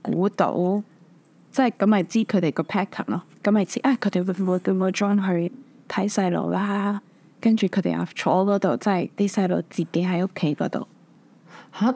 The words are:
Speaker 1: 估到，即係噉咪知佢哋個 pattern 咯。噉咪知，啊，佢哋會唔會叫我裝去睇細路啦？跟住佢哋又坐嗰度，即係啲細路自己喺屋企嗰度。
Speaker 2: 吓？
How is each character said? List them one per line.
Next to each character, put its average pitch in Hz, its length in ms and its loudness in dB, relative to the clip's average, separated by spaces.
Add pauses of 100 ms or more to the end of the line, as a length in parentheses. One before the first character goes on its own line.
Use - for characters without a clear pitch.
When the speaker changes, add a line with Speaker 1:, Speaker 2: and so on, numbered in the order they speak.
Speaker 1:
估 180 260 0
到， 185 540 0 (720)
即 269 100 0
係 240 160 2
噉 - 80 2
咪 208 160 4
知 170 220 -2
佢 - 140 0
哋 165 140 0
個 - 120 -2
pattern - 420 -4
咯。 143 160 -4 (200)
噉 202 100 2
咪 208 120 4
知， - 160 -6
啊， 269 200 2
佢 196 100 0
哋 180 160 0
會 190 180 -2
唔 - 60 0
會 185 80 2
叫 190 160 0
我 185 160 0
裝 202 260 0
去 180 360 0 (360)
睇 202 240 -2
細 185 180 0
路 170 200 -2
啦？ 202 500 -2 (400)
跟 220 160 4
住 208 120 2
佢 196 120 0
哋 165 180 0
又 175 60 -2 (100)
坐 175 300 2
嗰 202 140 2
度， 165 180 0
即 208 140 -2
係 180 260 -2
啲 202 160 0
細 190 160 0
路 175 220 0
自 - 120 -4
己 175 240 -2
喺 180 160 0
屋 185 60 -2 (100)
企 151 160 0
嗰 160 140 -4
度。 - 180 -8 (840)
Speaker 2:
吓？ 226 240 0